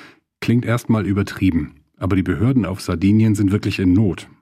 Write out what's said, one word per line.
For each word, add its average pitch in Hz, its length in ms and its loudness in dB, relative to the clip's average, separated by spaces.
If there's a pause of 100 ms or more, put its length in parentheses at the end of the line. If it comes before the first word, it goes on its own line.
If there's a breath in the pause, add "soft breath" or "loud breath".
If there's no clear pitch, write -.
(400 loud breath)
Klingt 117 240 0
erstmal 113 420 -2
übertrieben, 95 760 -2 (160)
aber 95 180 -2
die 95 80 0
Behörden 101 420 0
auf 95 140 -8
Sardinien 101 560 2
sind 98 160 0
wirklich 104 280 -2
in 92 120 2
Not. 92 380 0 (120)